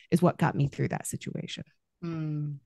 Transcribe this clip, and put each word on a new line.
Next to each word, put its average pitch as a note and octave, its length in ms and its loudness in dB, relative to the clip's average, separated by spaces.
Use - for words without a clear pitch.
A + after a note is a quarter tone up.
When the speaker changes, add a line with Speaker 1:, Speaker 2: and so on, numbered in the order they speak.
Speaker 1:
is D#3 120 4
what - 160 4
got - 160 2
me C#3+ 140 2
through - 200 -2
that - 180 -4
situation. - 580 -8
Speaker 2:
Hmm. D3+ 500 -4